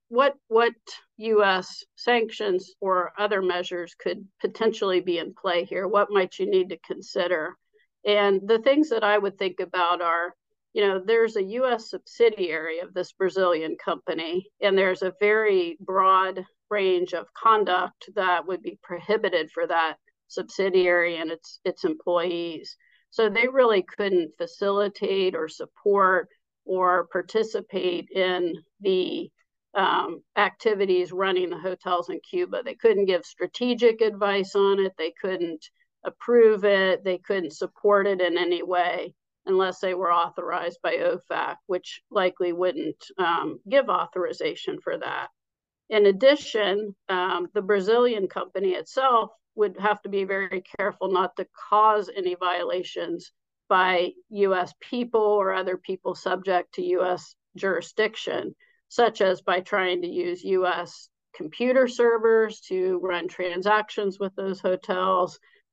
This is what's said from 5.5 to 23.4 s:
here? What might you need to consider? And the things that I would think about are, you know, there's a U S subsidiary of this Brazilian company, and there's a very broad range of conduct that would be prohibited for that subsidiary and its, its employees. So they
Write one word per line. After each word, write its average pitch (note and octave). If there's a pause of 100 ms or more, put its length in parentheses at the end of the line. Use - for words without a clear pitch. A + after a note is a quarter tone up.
here? F3+
What G3+
might F#3+
you F#3+
need F#3
to E3+
consider? F3 (480)
And G3+
the A3+
things C#4+
that A3
I G#3
would G3
think F#3+
about F3
are, E3+ (400)
you G#3
know, F#3+
there's A3+
a G3+
U A#3
S A#3
subsidiary E3+
of F3+
this F3
Brazilian F3
company, F3 (120)
and G3
there's F#3+
a F#3
very G#3
broad F#3+ (240)
range F#3
of E3
conduct F3+
that F3+
would F3+
be -
prohibited F3+
for E3
that E3 (320)
subsidiary F3+
and E3
its, -
its F3+
employees. E3+ (360)
So A3
they A#3